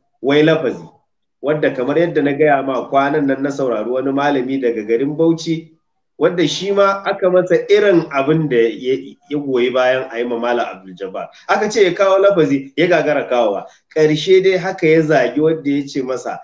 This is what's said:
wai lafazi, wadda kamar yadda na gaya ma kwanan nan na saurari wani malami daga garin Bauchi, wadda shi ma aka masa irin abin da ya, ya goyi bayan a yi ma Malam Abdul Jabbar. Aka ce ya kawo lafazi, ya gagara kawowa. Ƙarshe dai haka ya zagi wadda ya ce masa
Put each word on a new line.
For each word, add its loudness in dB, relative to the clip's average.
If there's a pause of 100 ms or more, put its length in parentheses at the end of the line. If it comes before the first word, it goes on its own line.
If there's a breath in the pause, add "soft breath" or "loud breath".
(220)
wai 2
lafazi, 0 (560)
wadda -2
kamar -2
yadda 0
na 0
gaya 2
ma -4
kwanan 0
nan -2
na -2
saurari -4
wani -2
malami -2
daga -2
garin -2
Bauchi, -2 (460)
wadda 2
shi -4
ma 2
aka -2
masa 2
irin 4
abin 0
da 0
ya, 0 (340)
ya -4
goyi -2
bayan 0
a -10
yi -2
ma -4
Malam -2
Abdul -14
Jabbar. -10 (200 loud breath)
Aka 0
ce 2
ya 4
kawo 2
lafazi, 2
ya 2
gagara 0
kawowa. 0 (300 loud breath)
Ƙarshe 4
dai 2
haka -2
ya 4
zagi 0
wadda 0
ya 0
ce -6
masa -6